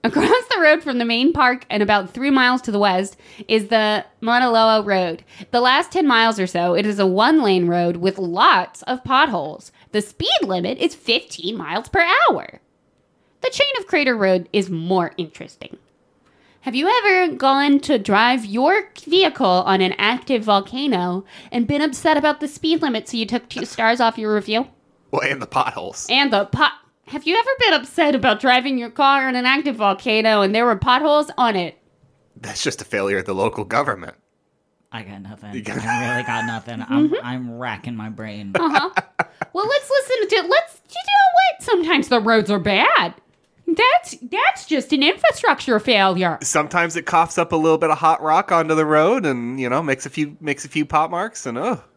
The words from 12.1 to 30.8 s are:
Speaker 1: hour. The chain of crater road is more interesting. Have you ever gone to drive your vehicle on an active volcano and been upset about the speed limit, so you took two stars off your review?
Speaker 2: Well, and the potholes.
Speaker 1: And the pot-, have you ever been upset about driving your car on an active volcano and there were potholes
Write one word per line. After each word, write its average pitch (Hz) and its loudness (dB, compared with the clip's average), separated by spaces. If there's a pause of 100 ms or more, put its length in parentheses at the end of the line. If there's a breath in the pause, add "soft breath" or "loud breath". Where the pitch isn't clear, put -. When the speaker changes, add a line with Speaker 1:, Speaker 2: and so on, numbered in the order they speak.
Speaker 1:
hour. - -8 (840)
The 254 -2
chain 554 0
of 392 -8
crater 277 0
road 185 0
is 190 -2
more 175 -2
interesting. - -14 (880 soft breath)
Have 233 -6
you 285 2
ever 381 2
gone 277 2
to 269 0
drive 220 2
your 294 0 (160)
vehicle 339 2 (180)
on 190 2
an 185 0
active 233 -2
volcano 196 -2 (260 loud breath)
and 240 -2
been 285 0
upset 311 0
about 294 0
the 294 -6
speed 330 -2
limit, 226 -4
so 240 -6
you 226 -2
took 233 -6
two - -8
stars 233 0
off 233 0
your 214 -2
review? 214 -2 (420)
Speaker 2:
Well, 139 -2
and 139 -2
the 107 -10
potholes. - -4
Speaker 1:
And 269 2
the 202 0
pot-, - -2 (300)
have 269 -12
you 339 0
ever 453 0 (120)
been 440 2
upset 294 0
about 226 0
driving 254 0
your 233 -6
car 277 2
on 262 -4
an 247 -2
active 269 0
volcano 214 0
and 190 0
there 233 2
were 226 2
potholes 294 2